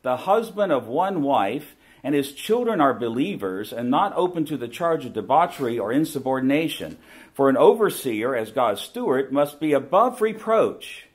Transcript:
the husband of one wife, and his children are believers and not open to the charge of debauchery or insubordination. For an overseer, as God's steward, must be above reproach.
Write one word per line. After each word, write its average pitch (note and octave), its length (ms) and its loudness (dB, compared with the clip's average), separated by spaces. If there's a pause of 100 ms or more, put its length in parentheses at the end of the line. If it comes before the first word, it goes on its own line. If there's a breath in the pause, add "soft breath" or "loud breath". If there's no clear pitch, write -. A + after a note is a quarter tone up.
the B2+ 140 0
husband G3 560 0
of B2 160 0
one E3+ 360 -2
wife, C3 520 0 (280 soft breath)
and C#3 120 -2
his C#3 160 0
children A3+ 480 0
are C3+ 140 4
believers A2+ 800 -4
and A#2+ 180 -4
not F#3 240 2
open E3+ 300 -2
to D3+ 100 -8
the A#2 140 -8
charge D#3+ 360 -2
of A2+ 60 -10
debauchery B2 680 0
or G#2+ 140 -2
insubordination. C3+ 1040 -2 (360 loud breath)
For C#3 160 4
an C3 80 4
overseer, C#3+ 760 4
as A2 180 -4
God's A2 280 2
steward, C3+ 540 -2
must C#3+ 260 0
be D#3 140 0
above G3 480 2
reproach. G#3+ 920 -2